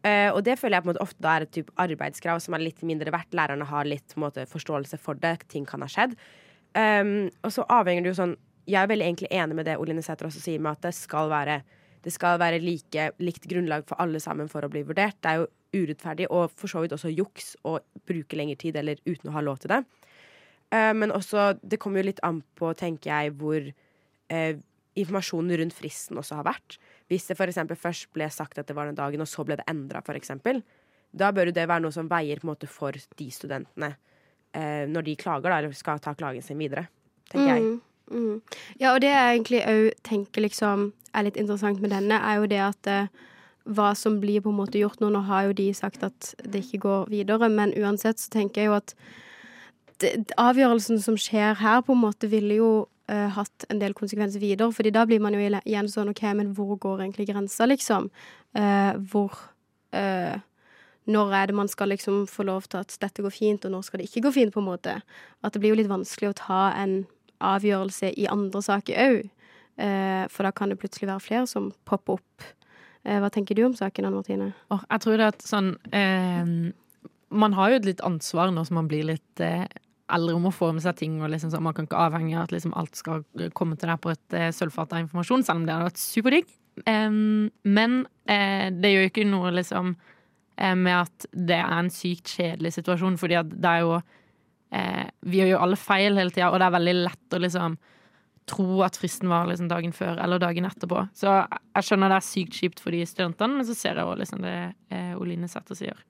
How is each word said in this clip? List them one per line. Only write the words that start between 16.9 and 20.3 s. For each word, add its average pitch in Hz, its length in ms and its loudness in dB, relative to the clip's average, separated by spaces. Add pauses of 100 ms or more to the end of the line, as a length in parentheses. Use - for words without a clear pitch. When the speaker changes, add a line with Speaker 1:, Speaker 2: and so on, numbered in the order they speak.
Speaker 1:
også 156 220 -8
juks - 400 -6 (100)
å 156 140 -4 (260)
bruke 160 320 -6
lengre 147 240 -6
tid 160 140 -6
eller 147 220 -4 (100)
uten 151 240 -8
å - 20 -8
ha 151 80 -4
lov 139 220 -4
til 151 60 -10
det. 247 120 2 (880)